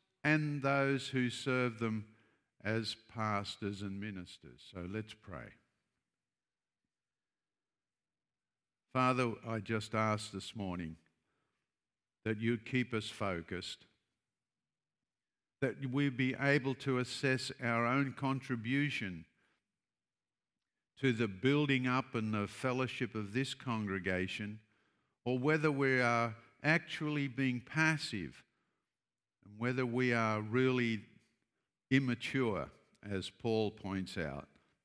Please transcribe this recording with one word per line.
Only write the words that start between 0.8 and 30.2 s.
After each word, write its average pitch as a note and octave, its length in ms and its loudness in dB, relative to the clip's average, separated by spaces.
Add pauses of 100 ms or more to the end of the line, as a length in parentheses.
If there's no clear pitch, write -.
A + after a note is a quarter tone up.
who B2+ 220 2
served B2 500 0
them A2 260 0 (580)
as A2 320 0 (180)
pastors G2+ 680 -2
and G2 180 -6
ministers. F2+ 600 -12 (100)
So F2 160 -8
let's G#2+ 260 -6
pray. C2+ 360 -14 (3500)
Father, B2+ 400 4 (140)
I A2 120 -2
just G#2+ 360 -2
ask G#2+ 360 0
this - 240 -10
morning F2 420 -6 (1300)
that A2 140 0
you A#2 180 2
keep A#2+ 360 -2
us G#2+ 140 -2
focused, F2+ 800 -6 (1800)
that B2+ 140 0 (160)
we C#3 180 2
be B2+ 300 0
able C3+ 360 4
to C3 240 0
assess C3 520 0 (120)
our A#2 220 2
own C3+ 320 2
contribution B2+ 1080 -2 (1700)
to C3 120 6
the A2+ 160 2
building C3 600 2
up B2+ 260 0
and A2 200 0
the G2+ 140 2
fellowship B2+ 680 -2
of G#2 180 -4
this C3 200 -2
congregation, G2 1080 -2 (640)
or B2+ 140 2
whether D3+ 320 4
we C3+ 280 4
are A#2 360 4 (280)
actually D3+ 640 0
being B2+ 320 0
passive C#3+ 840 -2 (1000)
and G2+ 140 -20
whether B2 280 0
we B2 280 2
are A2 280 2